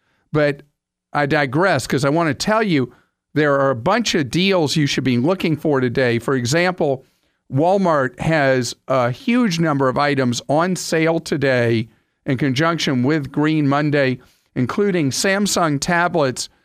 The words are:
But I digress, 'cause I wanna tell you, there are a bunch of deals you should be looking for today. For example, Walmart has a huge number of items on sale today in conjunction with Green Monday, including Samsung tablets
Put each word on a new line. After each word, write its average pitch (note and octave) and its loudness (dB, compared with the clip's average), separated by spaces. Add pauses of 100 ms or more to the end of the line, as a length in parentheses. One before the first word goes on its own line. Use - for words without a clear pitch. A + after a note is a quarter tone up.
(320)
But D3 0 (500)
I D3 0
digress, D3 0
'cause C#3 0
I C#3 2
wanna D#3+ 0
tell G#3+ 0
you, D3 0 (420)
there C#3+ 2
are C#3 2
a C3 -2
bunch G3 0
of D#3 -2
deals F3 2
you D3+ 2
should C3+ -4
be B2+ 2
looking E3 0
for D3 -2
today. B2 0
For C3+ -2
example, D3+ -2 (480)
Walmart D#3+ 0
has C3+ 0 (140)
a B2+ 2
huge A3+ -2
number C#3 0
of B2+ 0
items C3 0
on E3+ 0
sale E3 0
today B2 0 (380)
in C3+ 0
conjunction D3 0
with C#3+ 0
Green D3+ 0
Monday, C#3 0 (380)
including E3+ 0
Samsung F#3+ 0
tablets E3+ -2 (160)